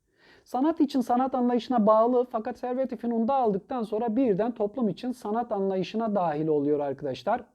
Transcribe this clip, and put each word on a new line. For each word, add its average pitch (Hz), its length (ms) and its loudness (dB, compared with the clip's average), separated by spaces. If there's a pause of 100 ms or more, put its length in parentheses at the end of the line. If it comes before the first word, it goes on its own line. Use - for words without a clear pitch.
(440)
Sanat 302 360 0
için 269 220 2
sanat 254 340 0
anlayışına 247 520 2
bağlı 240 440 6
fakat 240 280 -6
Servet-i 254 380 -4
Fünun'da 233 360 -2
aldıktan 233 500 0
sonra 214 320 -2
birden 233 360 2
toplum 214 380 -2
için 247 220 -6
sanat 233 400 -6
anlayışına 196 640 -2
dahil 160 320 0
oluyor 147 320 2
arkadaşlar. 143 600 -4 (140)